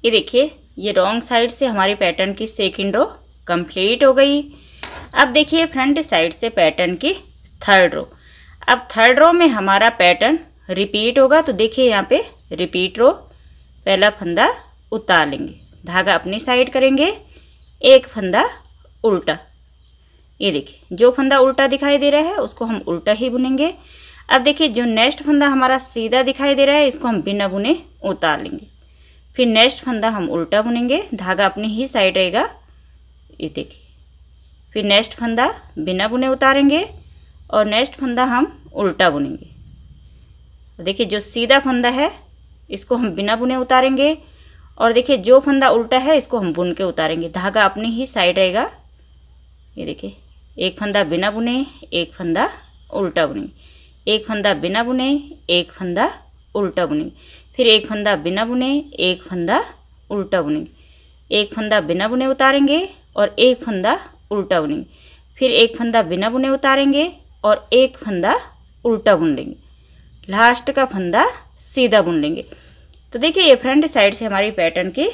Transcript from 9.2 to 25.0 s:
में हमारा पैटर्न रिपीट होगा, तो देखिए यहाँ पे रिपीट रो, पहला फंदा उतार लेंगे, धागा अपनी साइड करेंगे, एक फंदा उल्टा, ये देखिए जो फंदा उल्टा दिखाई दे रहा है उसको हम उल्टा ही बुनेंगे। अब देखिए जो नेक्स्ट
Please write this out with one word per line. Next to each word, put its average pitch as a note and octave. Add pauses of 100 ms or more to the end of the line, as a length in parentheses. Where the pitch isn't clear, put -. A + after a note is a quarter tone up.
में E4+
हमारा G3+
पैटर्न F3+ (340)
रिपीट G#3+
होगा, C4+
तो -
देखिए A3
यहाँ G3+
पे E4+ (300)
रिपीट F3+
रो, B3+ (720)
पहला G3
फंदा G3+ (420)
उतार F3+
लेंगे, - (300)
धागा F#3
अपनी F#3
साइड B3
करेंगे, C4+ (720)
एक C4
फंदा G3+ (580)
उल्टा, F3+ (1040)
ये G3+
देखिए -
जो A#3
फंदा C4+
उल्टा C4+
दिखाई C#4+
दे C#4+
रहा D4
है F4
उसको A3+
हम A3+
उल्टा E3+
ही A#3
बुनेंगे। C4 (560)
अब B3+
देखिए D4
जो A#3+
नेक्स्ट A#3